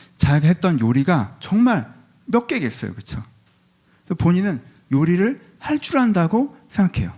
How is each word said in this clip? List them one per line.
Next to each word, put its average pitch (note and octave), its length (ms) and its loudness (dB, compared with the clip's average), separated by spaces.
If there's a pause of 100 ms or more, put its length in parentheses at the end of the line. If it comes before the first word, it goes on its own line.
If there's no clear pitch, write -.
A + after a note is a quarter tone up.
(180)
자기가 D3 280 2
했던 F3 320 2
요리가 A#2+ 600 0
정말 G#3+ 500 0 (360)
몇 A#3+ 200 0
개겠어요. A#2+ 480 -6
그쵸? - 280 -12 (840)
그래서 - 180 -4
본인은 F3 400 0 (300)
요리를 F3+ 680 0
할 D4+ 200 -4
줄 - 200 -4
안다고 A3 580 0 (120)
생각해요. E3+ 500 0